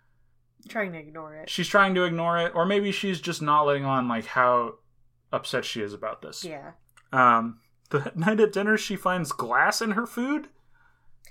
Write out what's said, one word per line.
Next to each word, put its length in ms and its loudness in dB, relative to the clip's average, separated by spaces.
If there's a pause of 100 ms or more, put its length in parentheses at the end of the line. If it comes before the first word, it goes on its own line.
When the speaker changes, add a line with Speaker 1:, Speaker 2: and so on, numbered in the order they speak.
(680)
Speaker 1:
Trying 240 -6
to 80 -14
ignore 360 -16
it. 140 -14
Speaker 2:
she's 200 -4
trying 260 4
to 80 4
ignore 340 0
it, 160 0
or 120 2
maybe 260 2
she's 300 -4
just 200 -6
not 220 4
letting 220 2
on, 240 0
like, 160 -4
how 500 2 (560)
upset 340 -4
she 160 -8
is 120 -6
about 280 -10
this. 220 -16
Speaker 1:
Yeah. 280 -14 (420)
Speaker 2:
Um, 480 4 (280)
the 220 -2
<laughs> 40 -14
night 240 2
at 140 6
dinner, 240 2
she 180 -6
finds 360 -2
glass 500 0
in 100 -2
her 140 -2
food. 440 -6 (800)